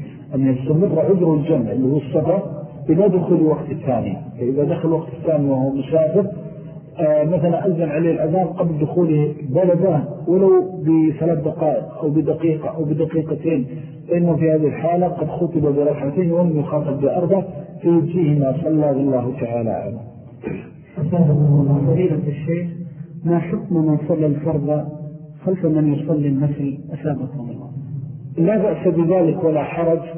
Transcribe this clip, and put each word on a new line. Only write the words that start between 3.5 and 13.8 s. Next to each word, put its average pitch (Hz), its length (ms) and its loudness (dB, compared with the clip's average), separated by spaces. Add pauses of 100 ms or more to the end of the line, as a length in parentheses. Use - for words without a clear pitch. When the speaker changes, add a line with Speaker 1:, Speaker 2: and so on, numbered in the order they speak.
Speaker 1:
الثانية، 107 520 -4 (160)
فإذا 135 260 0
دخل 165 240 -2
وقت 160 200 0 (120)
الثانية 147 300 0
وهو 131 200 0
مسافر، 160 560 2 (720)
آه، 151 260 4
مثلًا 170 420 2
أذن 165 220 0
عليه 160 220 0
الأذان 160 360 0
قبل 165 320 -2
دخوله 151 560 2 (140)
بلده 175 560 2 (240)
ولو 190 200 4 (340)
بثلاث 156 640 2
دقائق 147 580 -2
أو 156 80 0
بدقيقة 151 580 0
أو 156 160 -4
بدقيقتين، 156 840 -2 (420)